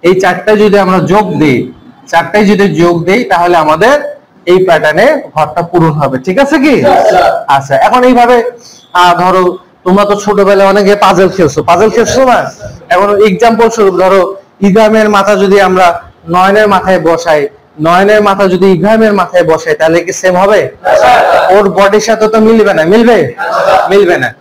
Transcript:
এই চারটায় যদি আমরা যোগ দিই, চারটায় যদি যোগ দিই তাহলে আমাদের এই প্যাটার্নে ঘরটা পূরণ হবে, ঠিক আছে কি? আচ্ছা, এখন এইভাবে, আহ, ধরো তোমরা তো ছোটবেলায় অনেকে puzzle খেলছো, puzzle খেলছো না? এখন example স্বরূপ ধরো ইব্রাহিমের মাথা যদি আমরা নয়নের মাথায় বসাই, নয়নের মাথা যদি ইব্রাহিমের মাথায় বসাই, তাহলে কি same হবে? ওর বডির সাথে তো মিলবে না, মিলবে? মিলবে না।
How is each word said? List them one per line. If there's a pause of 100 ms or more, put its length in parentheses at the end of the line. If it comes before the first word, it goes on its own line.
এই
চারটায়
যদি
আমরা (140)
যোগ (140)
দিই, (520)
চারটায়
যদি (140)
যোগ (100)
দিই (120)
তাহলে
আমাদের (560)
এই
প্যাটার্নে (280)
ঘরটা
পূরণ
হবে, (100)
ঠিক
আছে
কি? (840)
আচ্ছা, (120)
এখন
এইভাবে, (640)
আহ, (100)
ধরো (400)
তোমরা
তো (100)
ছোটবেলায়
অনেকে (120)
puzzle
খেলছো,
puzzle
খেলছো
না? (560)
এখন (200)
example
স্বরূপ
ধরো (400)
ইব্রাহিমের
মাথা
যদি
আমরা (480)
নয়নের
মাথায়
বসাই, (400)
নয়নের
মাথা
যদি (100)
ইব্রাহিমের
মাথায়
বসাই,
তাহলে
কি
same
হবে? (960)
ওর (120)
বডির
সাথে
তো
মিলবে
না,
মিলবে? (720)
মিলবে
না। (120)